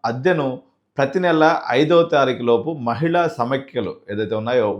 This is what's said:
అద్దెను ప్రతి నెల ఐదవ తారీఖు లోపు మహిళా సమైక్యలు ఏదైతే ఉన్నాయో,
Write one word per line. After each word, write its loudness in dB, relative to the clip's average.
అద్దెను 0
ప్రతి 0
నెల 4
ఐదవ 4
తారీఖు 0
లోపు 2
మహిళా 0
సమైక్యలు -4
ఏదైతే -4
ఉన్నాయో, 0